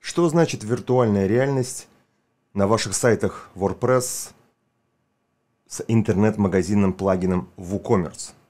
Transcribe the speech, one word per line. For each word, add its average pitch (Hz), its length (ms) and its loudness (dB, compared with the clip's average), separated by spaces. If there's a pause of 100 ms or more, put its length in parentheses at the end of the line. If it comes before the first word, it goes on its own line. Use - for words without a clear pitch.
(100)
Что 170 180 0
значит 151 360 2
виртуальная 110 640 0
реальность 127 600 -2 (680)
на 98 100 2
ваших 104 300 0
сайтах - 580 0
WordPress 120 800 -2 (1400)
с - 200 -12
интернет-магазинным 101 1040 2
плагином 92 540 -2 (100)
WooCommerce? 92 760 -4 (180)